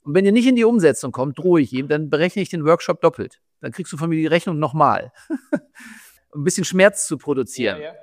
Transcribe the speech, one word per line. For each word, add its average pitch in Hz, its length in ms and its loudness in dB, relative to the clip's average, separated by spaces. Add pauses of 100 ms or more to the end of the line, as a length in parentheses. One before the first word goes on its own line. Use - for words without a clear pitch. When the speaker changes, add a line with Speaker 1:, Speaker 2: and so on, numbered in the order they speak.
Speaker 1:
Und 143 120 -6
wenn 190 100 2
ihr 196 80 4
nicht 240 140 4
in 262 100 4
die 233 80 4
Umsetzung 170 480 2
kommt, 131 260 -6
drohe 170 220 4
ich 123 120 -2
ihm, 131 160 -6
dann 151 220 -4
berechne 170 320 -2
ich 175 60 -6
den 165 160 -6
Workshop 165 360 0
doppelt. - 400 -2 (200)
Dann 123 120 -12
kriegst - 200 -12
du 170 40 -10
von 160 120 -6
mir 165 80 -2
die 160 120 0
Rechnung 165 320 -2
nochmal.“ 143 500 0 (180)
<laughs> 294 320 -6 (720)
Um 147 100 -10
ein - 20 -6
bisschen 180 200 -4
Schmerz 190 440 2
zu 147 100 -6
produzieren. 120 640 -4
Speaker 2:
Ja, 151 80 -12
ja. 160 40 -16 (100)